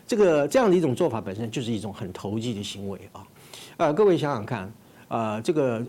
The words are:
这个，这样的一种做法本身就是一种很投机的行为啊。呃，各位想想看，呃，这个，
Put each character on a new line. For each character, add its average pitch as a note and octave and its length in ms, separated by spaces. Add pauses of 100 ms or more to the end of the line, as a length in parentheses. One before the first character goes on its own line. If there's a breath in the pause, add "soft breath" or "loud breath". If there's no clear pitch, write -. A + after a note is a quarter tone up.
这 A#3+ 120
个， D#3+ 300
这 B3+ 120
样 A#3 100
的 F3+ 60
一 F#3 60
种 C#3+ 120
做 D#3 160
法 A2+ 120
本 F#2+ 120
身 A2+ 160
就 C3+ 120
是 A#2 100
一 A2+ 80
种 G2 140
很 F2+ 180
投 G2+ 260
机 A#2 160
的 G2+ 80
行 G2+ 280
为 F#2+ 100 (140)
啊。 G2+ 120 (520 loud breath)
呃， D#3 160
各 G#3 100
位 F#3 140
想 C#3+ 160
想 G#2+ 120
看， G#2 240 (380 loud breath)
呃， A2 340
这 E3 120
个， B2 360